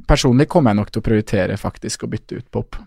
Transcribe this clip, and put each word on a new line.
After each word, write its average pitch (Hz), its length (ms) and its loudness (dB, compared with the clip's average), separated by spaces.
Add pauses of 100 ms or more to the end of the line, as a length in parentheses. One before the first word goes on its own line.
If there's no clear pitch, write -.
personlig 139 400 4
kommer 139 240 2
jeg 101 60 2
nok 104 160 -2
til 110 100 -4
å - 20 -10
prioritere 101 540 0
faktisk - 460 -8
å 117 40 -6
bytte - 280 -8
ut 117 160 -14
Pop. - 240 -6 (100)